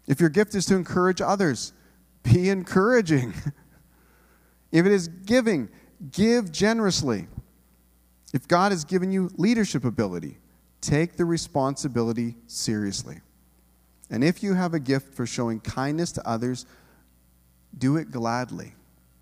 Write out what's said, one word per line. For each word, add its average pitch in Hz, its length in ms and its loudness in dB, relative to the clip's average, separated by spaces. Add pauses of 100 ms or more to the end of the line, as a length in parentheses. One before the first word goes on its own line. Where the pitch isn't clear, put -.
If 139 140 0
your 165 100 6
gift 202 240 0
is 190 120 0
to 190 100 4
encourage 180 440 0
others, 185 540 0 (480)
be 180 260 6
encouraging. 185 920 2
<laughs> - 40 -12 (1300)
If 165 140 6
it 208 60 6
is 175 160 2
giving, 202 600 0 (440)
give 214 400 2
generously. 180 720 0 (1080)
If 135 140 -4
God 185 240 4
has 165 140 -2
given 185 260 -2
you 190 260 0
leadership 202 480 2
ability, 92 540 -4 (420)
take 160 360 0
the 175 80 0
responsibility 120 1120 -2 (100)
seriously. - 720 -6 (920)
And 117 120 -2
if 175 220 0
you 196 100 0
have 180 180 0
a 165 60 0
gift 135 340 -2
for 120 140 -6
showing 117 320 -4
kindness 147 540 -4
to - 120 -10
others, 120 420 -4 (1120)
do 135 200 0
it 156 160 -6
gladly. 117 640 -6 (480)